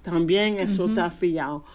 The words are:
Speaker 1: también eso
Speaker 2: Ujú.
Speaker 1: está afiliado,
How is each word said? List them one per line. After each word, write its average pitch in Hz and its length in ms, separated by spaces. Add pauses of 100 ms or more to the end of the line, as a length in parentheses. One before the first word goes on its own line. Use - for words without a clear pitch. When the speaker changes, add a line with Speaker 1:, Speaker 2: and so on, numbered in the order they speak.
Speaker 1:
también 185 580
eso 190 260
Speaker 2:
Ujú. 214 80
Speaker 1:
está 202 120
afiliado, 160 720